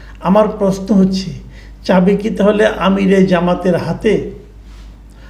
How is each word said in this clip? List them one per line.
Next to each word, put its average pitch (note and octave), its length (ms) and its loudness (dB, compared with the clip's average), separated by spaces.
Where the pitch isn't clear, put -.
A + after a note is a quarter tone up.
আমার G3+ 280 2
প্রশ্ন G3 460 -2
হচ্ছে, F#3+ 360 2
চাবি F#3+ 320 2
কি G3+ 140 -4
তাহলে G#3 360 2
আমিরে G3 600 2
জামাতের F3 500 0
হাতে?" E3 540 -2